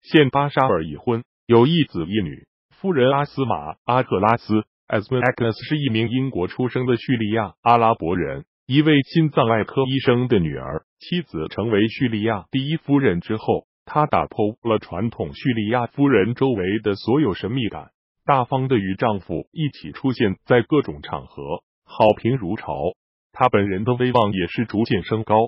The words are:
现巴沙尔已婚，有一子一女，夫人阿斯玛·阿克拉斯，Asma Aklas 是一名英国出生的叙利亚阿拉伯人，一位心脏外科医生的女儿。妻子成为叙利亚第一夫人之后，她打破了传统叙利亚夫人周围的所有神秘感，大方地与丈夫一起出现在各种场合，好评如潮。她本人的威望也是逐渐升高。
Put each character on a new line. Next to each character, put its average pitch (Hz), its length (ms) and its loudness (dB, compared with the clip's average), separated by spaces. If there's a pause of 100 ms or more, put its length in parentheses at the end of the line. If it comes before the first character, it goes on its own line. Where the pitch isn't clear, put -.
现 147 300 4
巴 143 180 0
沙 139 180 0
尔 90 180 0
已 76 120 -10
婚， 117 280 -4 (220)
有 117 200 8
一 160 180 4
子 - 220 -6
一 104 160 -2
女， 73 240 -10 (240)
夫 - 220 -6
人 131 200 4
阿 139 120 0
斯 139 200 -4
玛· 78 280 -4 (120)
阿 123 180 2
克 113 160 -2
拉 107 180 4
斯， 107 280 0 (240)
Asma 117 320 -2
Aklas 120 340 0 (140)
是 156 80 -2
一 139 140 -2
名 110 180 0
英 131 220 -2
国 90 180 -4
出 123 200 -4
生 127 180 -2
的 123 100 2
叙 127 200 -2
利 110 140 -2
亚 107 320 -2
阿 120 140 6
拉 113 180 4
伯 90 220 -2
人， 69 300 -6 (200)
一 139 160 2
位 151 200 4
心 156 280 2
脏 135 180 2
外 113 140 2
科 - 200 -2
医 131 180 -2
生 123 260 2
的 180 140 4
女 151 160 -2
儿。 135 280 -10 (140)
妻 180 240 -6
子 160 260 -8
成 110 220 -4
为 107 180 4
叙 123 200 -2
利 110 140 -2
亚 107 280 -4
第 135 180 -4
一 160 80 -4
夫 143 220 0
人 101 220 0
之 107 160 -6
后， 101 300 -2 (180)
她 151 220 0
打 82 200 0
破 107 360 -4
了 110 160 0
传 104 320 -6
统 80 240 -8
叙 - 180 -4
利 110 160 -2
亚 120 160 0
夫 143 240 0
人 113 260 4
周 139 140 0
围 101 340 -2
的 104 120 0
所 113 260 0
有 110 140 0
神 98 180 -6
秘 123 160 -4
感， 78 220 -12 (340)
大 135 200 2
方 131 240 -4
地 127 100 2
与 95 160 -2
丈 107 260 -2
夫 80 320 -8
一 156 160 -4
起 - 240 -12
出 131 200 -4
现 107 240 0 (100)
在 123 160 4
各 147 180 0
种 76 220 -8
场 67 240 -12
合， 73 360 -10 (220)
好 - 300 4
评 131 240 -2
如 101 180 -6
潮。 - 180 -10 (580)
她 - 180 2
本 101 180 2
人 98 160 -4
的 123 100 0
威 127 180 -2
望 110 200 2
也 92 140 -2
是 117 180 -4
逐 107 200 -2
渐 101 180 -2
升 110 220 -4
高。 107 120 2 (120)